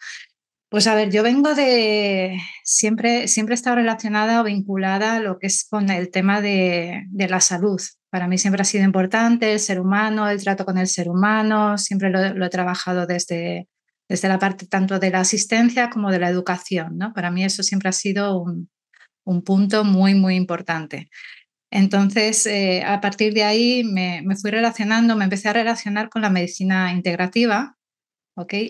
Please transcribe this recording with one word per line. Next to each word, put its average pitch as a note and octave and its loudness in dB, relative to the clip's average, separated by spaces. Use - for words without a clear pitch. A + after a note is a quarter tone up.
Pues G#3 2
a A3 4
ver, G#3+ 2
yo G#3+ 2
vengo C#4 2
de, G#3 0
siempre, A3+ 0
siempre A3 0
he B3 0
estado A#3+ 0
relacionada A3+ 0
o A3+ 2
vinculada G3 -2
a A3+ -2
lo F#3+ -4
que G3 -6
es - -2
con G3+ 0
el F3+ -4
tema G3 2
de, F3+ 0
de F#3+ -4
la F#3 0
salud. F#3 0
Para F3+ -4
mí F3+ 0
siempre G3 2
ha - 0
sido G3 0
importante G#3+ 4
el G#3+ 0
ser G3 -2
humano, G#3 0
el G3+ -2
trato G3 -2
con F#3 -2
el F#3 2
ser F3 -2
humano, G#3+ 2
siempre G3 -2
lo, F#3+ 0
lo F#3+ -2
he - -2
trabajado F3+ -2
desde, F3 -4
desde F#3+ -2
la F#3+ 4
parte F#3+ -2
tanto F#3+ 0
de F#3 0
la F#3 2
asistencia A#3 2
como G#3 -2
de F3+ 2
la F3 0
educación, F3+ -4
¿no? G3+ -6
Para F3 -4
mí F3+ 0
eso G3 -2
siempre F#3+ -2
ha - 0
sido G3+ 0
un, E3+ -8
un F3+ 0
punto G3+ 2
muy, F#3+ 4
muy F#3+ 4
importante. E3+ -6
Entonces, G3+ 2
eh, G3 0
a G3+ -2
partir G#3 0
de G#3+ 2
ahí A#3+ 2
me, F#3 -4
me F#3+ -2
fui G3+ -4
relacionando, A3+ 2
me G3+ 0
empecé F#3+ -2
a G#3 0
relacionar A3 -2
con A3 -6
la G#3 2
medicina F#3 0
integrativa, F#3 0
¿ok? F3+ -10